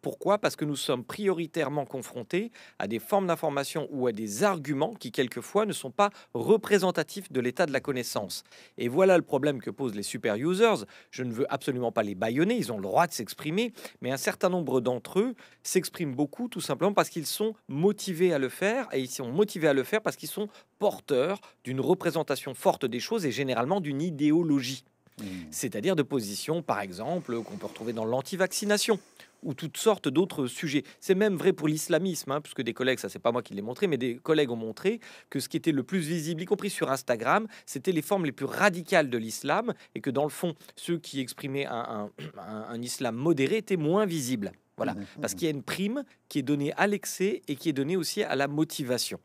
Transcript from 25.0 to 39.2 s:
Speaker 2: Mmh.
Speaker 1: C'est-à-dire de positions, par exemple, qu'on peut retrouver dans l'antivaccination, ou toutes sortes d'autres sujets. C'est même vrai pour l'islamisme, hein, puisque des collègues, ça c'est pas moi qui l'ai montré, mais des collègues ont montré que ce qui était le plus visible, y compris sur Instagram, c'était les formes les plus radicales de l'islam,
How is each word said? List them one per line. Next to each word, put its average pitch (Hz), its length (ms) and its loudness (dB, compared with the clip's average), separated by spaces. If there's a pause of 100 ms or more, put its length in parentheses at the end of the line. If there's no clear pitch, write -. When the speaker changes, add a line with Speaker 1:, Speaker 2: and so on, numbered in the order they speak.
Speaker 2:
Mmh. 107 40 -10 (260)
Speaker 1:
C'est-à-dire 117 460 -2
de 147 80 4
positions, 127 580 -2
par 104 180 0
exemple, 117 640 -4
qu'on 101 160 -10
peut 104 100 -10
retrouver 113 260 -6
dans 110 120 -2
l'antivaccination, 190 960 0 (460)
ou 151 80 -4
toutes - 240 -8
sortes 196 320 2
d'autres 147 380 2
sujets. 139 360 -2 (160)
C'est - 160 2
même 202 220 4
vrai 175 160 4
pour 156 160 0
l'islamisme, 156 640 0
hein, 147 100 0
puisque - 200 -8
des 120 120 -2
collègues, 127 260 2
ça 107 80 -6
c'est - 120 -8
pas 117 120 2
moi 120 100 0
qui - 120 -12
l'ai 101 80 -4
montré, 123 260 -2
mais 147 100 2
des 123 200 -2
collègues 151 340 2
ont 117 60 -2
montré 113 420 -2 (300)
que 143 100 -4
ce 123 80 -6
qui - 80 -8
était 160 160 2
le 135 120 2
plus 190 160 -2
visible, 160 420 -2
y 185 40 -6
compris 202 240 0
sur 135 220 -2
Instagram, 135 560 2 (180)
c'était 180 280 -2
les 160 80 2
formes 190 240 0
les 135 80 -2
plus 135 120 -6
radicales 165 640 4
de 120 80 0
l'islam, 143 560 -2 (200)